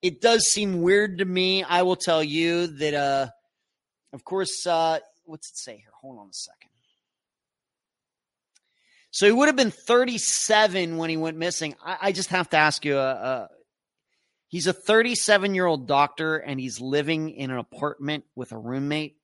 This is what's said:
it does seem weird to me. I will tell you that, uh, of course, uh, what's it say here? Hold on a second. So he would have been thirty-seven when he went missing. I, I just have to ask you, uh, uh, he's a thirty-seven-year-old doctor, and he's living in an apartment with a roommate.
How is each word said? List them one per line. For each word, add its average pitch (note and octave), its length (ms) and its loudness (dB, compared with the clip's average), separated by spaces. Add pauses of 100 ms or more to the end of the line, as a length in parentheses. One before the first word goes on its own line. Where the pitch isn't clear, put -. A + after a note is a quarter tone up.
it F3+ 180 -2
does A#3 240 4
seem F#3+ 380 0
weird G3 340 2
to F#3+ 80 -2
me. F#3 380 0
I F3 180 2
will F#3 140 2
tell D#3+ 280 0
you E3 440 0
that, D3+ 260 -4
uh, C#3 340 0 (880)
of C#3+ 100 -18
course, F#3+ 440 -6
uh, E3 320 0 (240)
what's D#3 260 -18
it - 80 -18
say A2+ 200 -16
here? G#2+ 120 -20 (100)
Hold C3 200 -20
on G#2 80 -20
a F#2+ 60 -20
second. - 360 -16 (2500)
So - 160 0
he G#3 60 8
would C4 160 6
have D4+ 80 4
been B3+ 160 2
thirty-seven G#3+ 1300 0
when E3 120 -4
he D#3+ 80 -4
went D#3+ 200 -4
missing. D#3+ 360 -4 (100)
I, F3 180 -8
I G3 100 0
just F3+ 180 -4
have F3+ 220 -2
to D#3+ 60 4
ask D3+ 280 4
you, C#3+ 120 0
uh, - 20 2
uh, B2+ 480 -4 (1000)
he's E3+ 200 -4
a F3+ 60 2
thirty-seven-year-old G3 1120 2
doctor, D3 500 0
and C#3 220 -6
he's B2+ 200 -10
living D3 520 -2
in C3+ 180 -8
an B2+ 80 -6
apartment C#3+ 680 -8 (100)
with B2+ 160 -12
a A#2 60 -12
roommate. C#3+ 680 -6